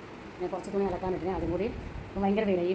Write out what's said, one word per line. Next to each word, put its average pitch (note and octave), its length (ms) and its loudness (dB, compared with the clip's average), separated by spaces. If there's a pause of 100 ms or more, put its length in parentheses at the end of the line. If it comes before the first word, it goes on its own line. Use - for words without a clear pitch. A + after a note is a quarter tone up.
(340)
പിന്നെ F3+ 200 -4
കുറച്ച് F#3 200 -6
തുണി G3 160 4
അലക്കാനിട്ടുണ്ട്. F3+ 480 0
അതും E3 160 0
കൂടി F#3 140 2 (400)
ഇപ്പം G3 160 -2
ഭയങ്കര G3+ 260 4
വെയിലാണ്. F3 220 4
ഈ - 40 4